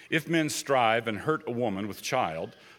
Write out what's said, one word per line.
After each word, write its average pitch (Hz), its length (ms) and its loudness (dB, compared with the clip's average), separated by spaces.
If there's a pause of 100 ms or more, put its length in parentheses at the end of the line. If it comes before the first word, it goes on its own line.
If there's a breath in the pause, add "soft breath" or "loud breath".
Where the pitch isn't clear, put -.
"If 156 200 -2
men 160 200 2
strive 117 580 2
and 110 120 -2
hurt 156 280 -2
a 123 60 -2
woman 107 360 -2
with 95 120 -12
child, 101 560 -4 (220 loud breath)